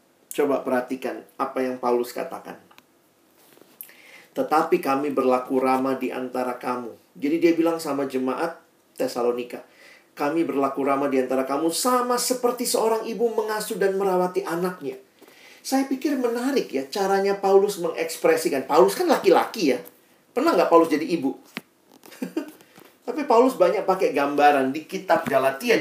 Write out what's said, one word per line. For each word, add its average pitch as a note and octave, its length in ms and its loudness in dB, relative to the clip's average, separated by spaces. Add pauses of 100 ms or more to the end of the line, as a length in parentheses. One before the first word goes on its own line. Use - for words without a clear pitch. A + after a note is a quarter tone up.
(280)
coba C3+ 320 0
perhatikan B2 640 -4 (160)
apa C3 240 -4
yang B2+ 160 -6
Paulus A#2+ 320 0
katakan. G#2 480 -12 (1800)
"Tetapi B3+ 400 0
kami D3 320 -2
berlaku B2+ 480 0
ramah C3 400 0
di B2+ 160 -6
antara B2+ 480 -6
kamu." B2 400 -8 (100)
Jadi D3 320 -2
dia E3+ 160 6
bilang E3 240 2
sama C#3 240 -2
jemaat B2+ 560 -4 (320)
Tesalonika, B2 720 -4 (480)
"Kami D3+ 320 -2
berlaku C3+ 400 -2
ramah C#3 240 0
di C3 80 2
antara C3 240 0
kamu C#3+ 260 -2
sama B3 480 0
seperti B3 480 -2
seorang A3 400 0
ibu A3+ 300 -2
mengasuh G#3+ 420 -4
dan F#3+ 220 0
merawati F#3 480 0
anaknya." E3+ 500 -6 (640)
Saya C4+ 240 -2
pikir C#4+ 320 -2
menarik A#3+ 560 -2
ya, - 160 -6
caranya G3 480 0
Paulus G3 480 4
mengekspresikan. D#3+ 800 0
Paulus F3+ 320 4
kan F4+ 80 -2
laki-laki G3+ 720 2
ya. - 20 -10 (540)
Pernah C#4 240 2
nggak E3+ 160 4
Paulus E3 160 8
jadi D3 160 0
ibu? D3+ 320 -2 (840)
<laughs> - 840 -12
Tapi C#4+ 220 -6
Paulus B3 320 4
banyak F3+ 240 2
pakai F3+ 320 0
gambaran. C#3+ 560 4
Di D3+ 160 -8
kitab F3 400 -2
Galatia C3+ 520 2